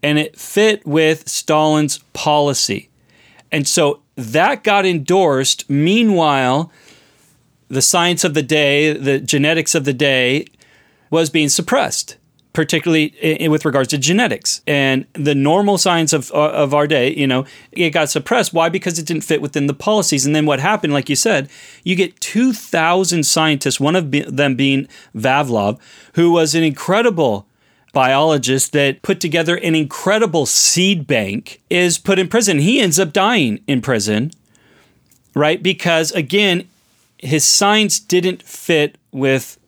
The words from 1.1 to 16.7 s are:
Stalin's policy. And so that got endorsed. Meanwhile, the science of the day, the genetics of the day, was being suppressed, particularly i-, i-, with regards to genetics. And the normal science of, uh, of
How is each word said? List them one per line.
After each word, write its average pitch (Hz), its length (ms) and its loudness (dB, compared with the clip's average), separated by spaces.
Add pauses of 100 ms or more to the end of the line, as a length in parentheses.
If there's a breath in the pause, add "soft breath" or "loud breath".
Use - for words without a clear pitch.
Stalin's 151 680 0 (140)
policy. 143 760 -2 (640 soft breath)
And 143 160 -2
so 147 340 0 (140)
that 156 480 0
got 202 220 2
endorsed. 160 840 0
Meanwhile, 156 1000 2 (960 soft breath)
the 131 140 -4
science 175 420 0
of 170 100 0
the 147 100 0
day, 147 500 2
the 139 260 -2
genetics 151 560 0
of 147 100 0
the 139 80 0
day, 131 520 0 (640 soft breath)
was 165 200 2
being 151 200 0
suppressed, - 680 -2 (360)
particularly 160 680 0
i-, 156 240 -2
i-, - 40 2
with 151 160 0
regards 135 240 0
to 151 80 -2
genetics. 170 680 -2
And 135 480 0
the 143 220 -2
normal 180 420 2
science 165 360 0
of, 147 180 -4
uh, 151 180 0 (140)
of 139 100 0